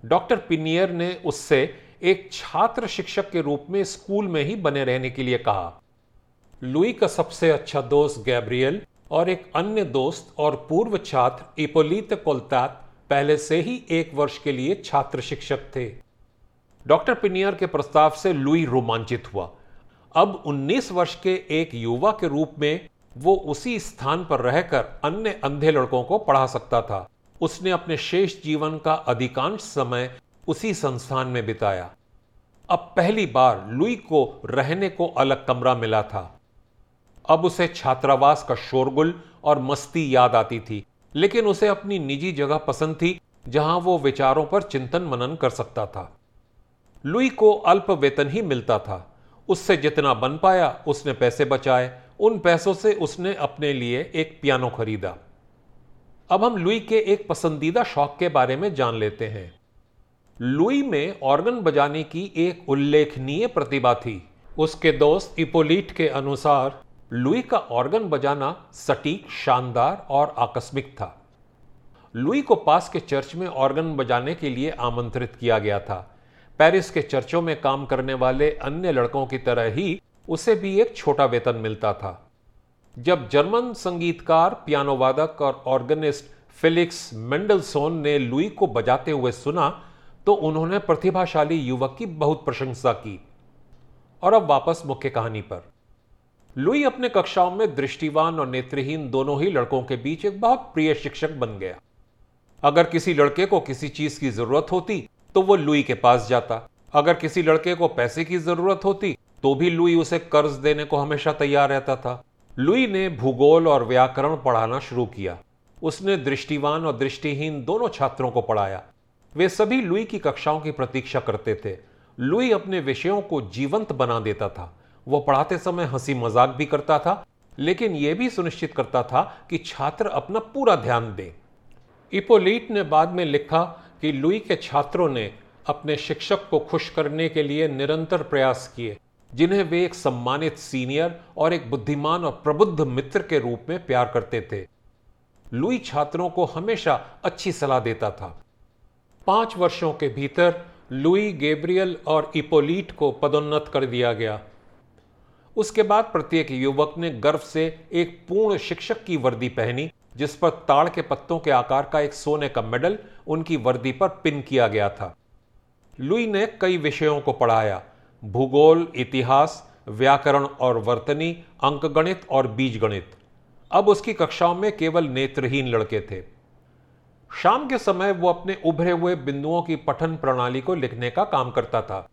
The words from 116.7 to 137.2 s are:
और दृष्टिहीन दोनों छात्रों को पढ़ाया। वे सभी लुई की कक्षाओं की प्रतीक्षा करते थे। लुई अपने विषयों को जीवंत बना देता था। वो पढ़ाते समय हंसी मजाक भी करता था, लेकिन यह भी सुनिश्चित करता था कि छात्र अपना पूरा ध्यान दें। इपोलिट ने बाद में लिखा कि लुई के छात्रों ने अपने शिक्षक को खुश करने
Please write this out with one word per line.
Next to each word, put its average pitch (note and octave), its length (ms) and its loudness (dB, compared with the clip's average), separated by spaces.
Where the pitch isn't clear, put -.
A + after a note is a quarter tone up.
और C#3+ 120 -2
दृष्टिहीन C#3 680 -4
दोनों G#3+ 240 -2
छात्रों C3 420 -2
को A#2+ 120 0
पढ़ाया। G2 400 -2
वे F3 120 2
सभी G#3+ 320 2
लुई G3+ 240 -2
की A3 140 -8
कक्षाओं D3+ 420 -2
की D3+ 100 -6
प्रतीक्षा C3 500 -4
करते G#2+ 440 -4
थे। G2 120 -6
लुई G3+ 320 2
अपने F#3+ 300 0
विषयों D#3 400 -2
को E3+ 200 -4
जीवंत C3+ 520 -4
बना A#2+ 280 0
देता G#2+ 280 -4
था। F2 280 -14
वो C#3+ 120 2
पढ़ाते D3 380 2
समय F3 260 -4
हंसी C3 300 -4
मजाक A#2+ 340 4
भी C3+ 180 -4
करता D3 320 0
था, F3+ 280 -2
लेकिन F3 340 0
यह D3 220 0
भी A#3+ 160 -2
सुनिश्चित E3+ 420 -4
करता B2+ 300 0
था B2+ 480 -2
कि D#3+ 80 -2
छात्र - 480 -4
अपना F#3+ 320 -4
पूरा A3+ 380 2
ध्यान A#2 400 -2
दें। F#2 180 -14
इपोलिट G3 580 2
ने G#3 120 0
बाद D#3 260 2
में F3+ 160 -2
लिखा D3+ 400 0
कि D3+ 120 0
लुई E3+ 260 0
के G#3 180 -2
छात्रों D3+ 520 0
ने A2+ 260 -4
अपने D3 300 -4
शिक्षक - 520 -4
को D#3 100 2
खुश D3+ 320 -2
करने D#3 380 -2